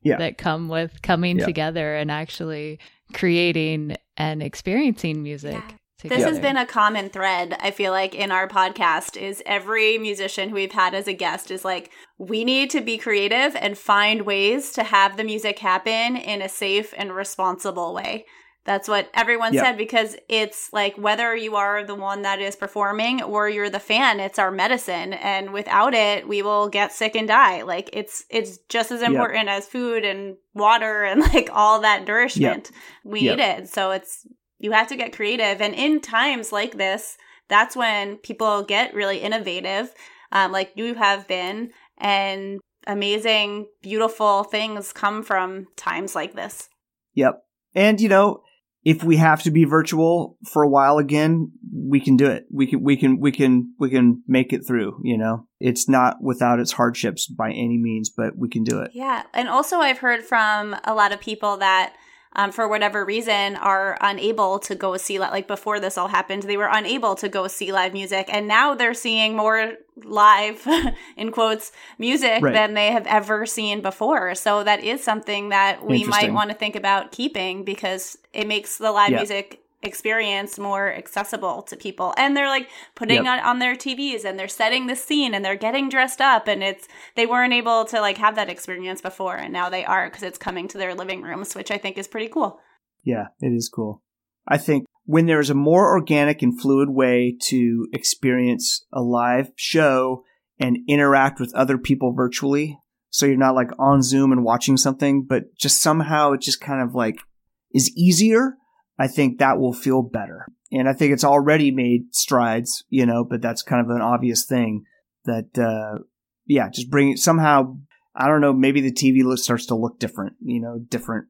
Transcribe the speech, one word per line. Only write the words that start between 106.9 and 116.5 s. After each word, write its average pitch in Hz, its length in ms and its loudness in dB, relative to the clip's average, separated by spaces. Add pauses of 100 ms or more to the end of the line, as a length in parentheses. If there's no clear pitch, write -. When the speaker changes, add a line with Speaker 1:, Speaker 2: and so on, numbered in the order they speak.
Speaker 1:
like, 110 240 -2 (520)
is 131 240 2
easier, 220 600 4 (440)
I 139 60 2
think 131 320 2
that 135 220 4
will 127 120 0
feel 131 300 0
better. 104 440 -8 (260)
And 131 160 2
I 135 40 2
think 143 200 2
it's 127 100 0
already 143 480 4
made 123 420 0
strides, 120 760 0
you 131 180 2
know, 117 180 2
but 120 160 -4
that's 117 220 -4
kind 123 180 0
of 117 140 0
an 117 80 0
obvious 120 420 0
thing 113 380 -2 (420)
that, 113 320 -4
uh, 110 460 -2 (440)
yeah, 131 220 2